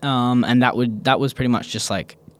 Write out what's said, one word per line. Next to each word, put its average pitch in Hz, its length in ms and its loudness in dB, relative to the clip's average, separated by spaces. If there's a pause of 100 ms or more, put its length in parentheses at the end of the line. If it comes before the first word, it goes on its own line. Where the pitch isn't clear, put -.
Um, 123 420 0
and 123 180 4
that 123 140 4
would, 117 280 -2
that 127 160 2
was 135 120 0
pretty 127 160 -2
much 120 200 -2
just, - 220 -6
like, 95 260 -6 (240)